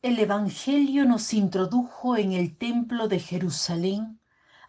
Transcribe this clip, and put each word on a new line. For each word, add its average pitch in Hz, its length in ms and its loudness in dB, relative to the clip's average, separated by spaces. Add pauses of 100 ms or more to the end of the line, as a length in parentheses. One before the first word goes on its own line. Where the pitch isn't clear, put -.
el 240 160 2
Evangelio 269 840 2
nos 233 280 2
introdujo 208 840 0
en 196 180 0
el 180 220 0
templo 233 520 -2
de 196 100 0
Jerusalén 180 1000 -4 (500)